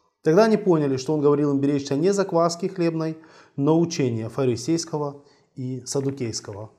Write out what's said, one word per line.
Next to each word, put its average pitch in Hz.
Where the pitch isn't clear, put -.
Тогда 175
они 214
поняли, 151
что 156
он 151
говорил 143
им 139
беречься 139
не 170
закваски 170
хлебной, 160
но 156
учения 123
фарисейского 143
и 127
саддукейского. 117